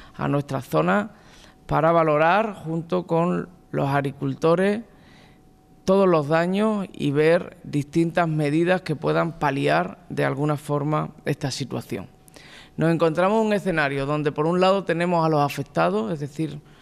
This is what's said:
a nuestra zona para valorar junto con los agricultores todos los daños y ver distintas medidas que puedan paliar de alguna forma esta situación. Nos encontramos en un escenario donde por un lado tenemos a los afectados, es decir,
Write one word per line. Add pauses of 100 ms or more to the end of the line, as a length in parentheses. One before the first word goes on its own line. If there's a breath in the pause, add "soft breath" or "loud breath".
(140 loud breath)
a
nuestra
zona (560 loud breath)
para
valorar
junto
con (240)
los
agricultores (1000 loud breath)
todos
los
daños
y
ver
distintas
medidas
que
puedan
paliar (120)
de
alguna
forma (140)
esta
situación. (680 loud breath)
Nos
encontramos
en
un
escenario
donde
por
un
lado
tenemos
a
los
afectados,
es
decir, (220 loud breath)